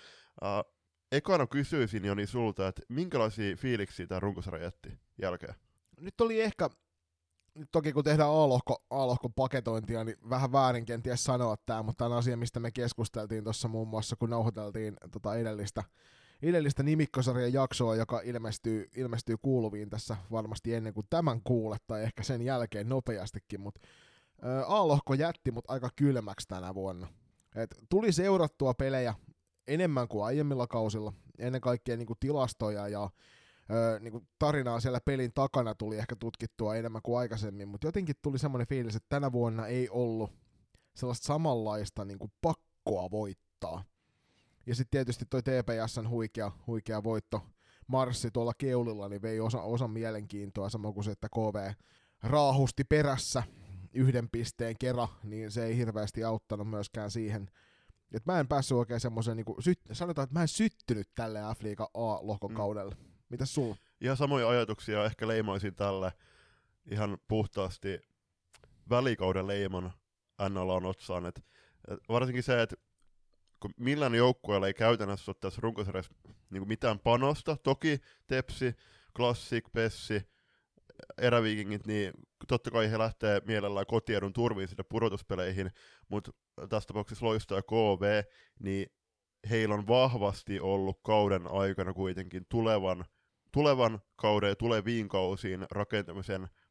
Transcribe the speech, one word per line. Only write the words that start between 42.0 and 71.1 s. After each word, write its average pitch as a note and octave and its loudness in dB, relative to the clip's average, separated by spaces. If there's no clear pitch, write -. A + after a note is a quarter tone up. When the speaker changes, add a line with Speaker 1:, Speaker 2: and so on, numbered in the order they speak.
Speaker 2:
niinku G2+ -10
pakkoa F#2+ -2
voittaa. G2 -8
Ja A#2 0
sit B2 -2
tietysti B2 0
toi B2+ 0
T - -2
P B2+ 2
S:n A2 -4
huikea, A2 -2
huikea A2 -4
voitto A2 -2
marssi B2 0
tuolla A#2 0
Keulilla, A#2+ 0
niin G2+ -8
vei A2 -2
osa-, A2 0
osan A#2 -2
mielenkiintoa, G#2 -6
samoin G#2+ -6
kuin G2+ -4
se, G#2+ -2
että G#2 -8
K - -6
V G2+ -4
raahusti C#3 4
perässä C#3 2
yhden B2 4
pisteen A#2 -4
kera, B2 0
niin G#2+ -8
se A2+ -2
ei A2+ 0
hirveästi A2 -2
auttanut A2 -4
myöskään G#2 -6
siihen. G#2 -4
Et A2 -6
mä F3 2
en C3 2
päässyt C3+ 2
oikein A#2+ 0
semmoiseen, A2+ -2
niinku, A2+ -6
syt-, E3 0
sanotaan, E3 -2
että C3+ -2
mä F3 4
en D#3 2
syttynyt - 0
tälle A2 -4
F-liigan G#2+ -6
A-lohkokaudelle. G#2 -4
Speaker 1:
Mm. - -20
Speaker 2:
Mitäs C3 -4
sulla? A#2 0
Speaker 1:
Ihan B2+ 0
samoja C3+ 4
ajatuksia G#2+ 2
ehkä A2 -2
leimaisin G#2 0
tälle F#2+ -2
ihan G2+ -2
puhtaasti G2 -2
välikauden G2 2
leiman F#2+ -2
N F#2+ -2
L F#2 0
A:n F#2 0
otsaan. F2+ -4